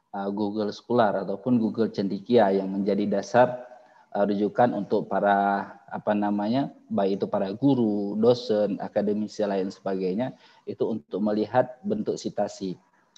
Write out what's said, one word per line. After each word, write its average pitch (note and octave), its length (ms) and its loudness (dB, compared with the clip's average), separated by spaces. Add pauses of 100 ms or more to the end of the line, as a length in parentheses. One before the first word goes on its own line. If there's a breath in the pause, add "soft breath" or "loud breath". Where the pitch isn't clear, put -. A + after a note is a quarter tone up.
(160)
uh, G2 160 -4
Google G#2 400 -2
Scholar G2+ 560 0
ataupun A#2 320 0
Google A2 320 0
Cendikia G2+ 640 2
yang F#2+ 160 0
menjadi G2 480 0
dasar, B2 480 2 (480 loud breath)
uh, G2+ 80 2
rujukan G2+ 480 2
untuk G#2 400 -2
para, G2+ 560 2 (240)
apa G#2 240 -2
namanya, G#2 560 -2 (160)
baik G2 320 0
itu A2+ 80 -4
para G2 240 -2
guru, G#2+ 640 0
dosen, G#2+ 640 2
akademisi, G#2 640 -2
lain G2 240 0
sebagainya, F#2+ 640 -4 (320 soft breath)
itu G#2 240 -4
untuk G#2 320 -6
melihat G#2+ 640 0
bentuk G#2+ 320 -4
citasi. G2 640 -6 (380)